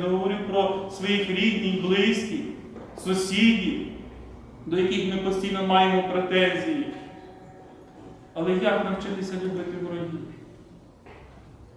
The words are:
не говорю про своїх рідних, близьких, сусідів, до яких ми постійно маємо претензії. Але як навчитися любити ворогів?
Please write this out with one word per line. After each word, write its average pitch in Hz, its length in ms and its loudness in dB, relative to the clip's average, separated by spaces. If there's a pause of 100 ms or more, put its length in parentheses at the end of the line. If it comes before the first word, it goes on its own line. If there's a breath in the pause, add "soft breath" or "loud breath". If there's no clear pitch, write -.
не 180 60 0
говорю 190 260 2 (160)
про 190 400 0
своїх 196 400 0
рідних, 190 520 2
близьких, 196 580 2 (640)
сусідів, 190 840 4 (800)
до 170 140 0
яких 185 340 2
ми 190 60 0
постійно 190 460 -2
маємо 185 460 6
претензії. 180 760 2 (1500)
Але 175 180 0
як 202 320 2
навчитися 190 500 -4 (100)
любити 180 380 -4
ворогів? 170 380 -6 (1600)